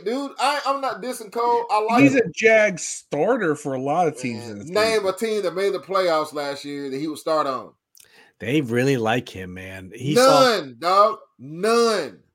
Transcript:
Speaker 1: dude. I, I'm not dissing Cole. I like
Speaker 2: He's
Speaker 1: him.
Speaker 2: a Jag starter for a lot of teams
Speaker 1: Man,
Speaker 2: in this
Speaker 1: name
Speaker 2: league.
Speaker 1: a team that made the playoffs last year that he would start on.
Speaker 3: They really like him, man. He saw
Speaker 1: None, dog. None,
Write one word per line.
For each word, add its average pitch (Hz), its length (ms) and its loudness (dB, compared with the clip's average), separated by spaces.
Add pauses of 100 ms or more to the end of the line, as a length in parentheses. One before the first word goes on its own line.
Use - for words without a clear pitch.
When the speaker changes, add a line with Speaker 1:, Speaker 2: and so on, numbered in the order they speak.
Speaker 1:
dude. 262 340 -4
I, 277 280 0
I'm 277 140 -2
not 220 220 -6
dissing 233 300 -10
Cole. 240 360 0
I 214 120 0 (100)
like 226 140 6
Speaker 2:
He's 269 100 6
Speaker 1:
him. 254 120 4
Speaker 2:
a 165 60 -10
Jag 214 480 4
starter 190 760 -2
for 135 180 -6
a 127 60 -4
lot 156 280 0
of 131 80 -4
teams 117 280 -8
Speaker 1:
Man, 117 80 -12
Speaker 2:
in 104 80 -12
this 131 100 -14
Speaker 1:
name 214 340 0
Speaker 2:
league. 190 100 0
Speaker 1:
a - 40 -16
team 214 240 -2
that 165 120 -4
made 190 200 0
the 170 60 -6
playoffs 165 520 0
last 143 320 -6
year 143 240 -8
that 135 100 -6
he 151 100 -6
would 147 100 -8
start 156 300 0
on. 113 240 -6 (680)
Speaker 3:
They 135 240 0
really 127 340 2
like 117 320 0
him, 92 240 -12
man. 92 420 -14
He 139 200 -2
saw 262 440 6
Speaker 1:
None, 131 200 -10
dog. 202 400 4 (200)
None, 190 840 0 (140)